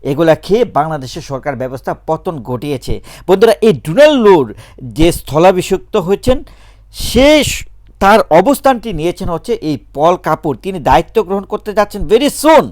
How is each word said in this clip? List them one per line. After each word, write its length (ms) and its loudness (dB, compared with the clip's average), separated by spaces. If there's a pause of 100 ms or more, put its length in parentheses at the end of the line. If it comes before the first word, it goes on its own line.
এগুলা 320 -2
খেয়ে 300 -2
বাংলাদেশের 580 -6
সরকার 340 -8
ব্যবস্থা 380 -8 (120)
পতন 360 -6
ঘটিয়েছে। 580 -6 (260)
বন্ধুরা, 340 4
এই 120 4
ডোনাল্ড 480 2
লুর 340 4 (280)
যে 300 0
স্থলাভিষিক্ত 840 0
হয়েছেন, 480 -2 (480)
সে 520 2
স-, 200 -6 (340)
তার 220 4 (100)
অবস্থানটি 600 2
নিয়েছেন 360 -6
হচ্ছে 240 -6
এই 260 -4 (160)
পল 220 2
কাপুর। 460 -4
তিনি 160 -8
দায়িত্ব 440 0
গ্রহণ 220 -6
করতে 280 -10
যাচ্ছেন 360 -4
very 220 2 (120)
soon। 300 4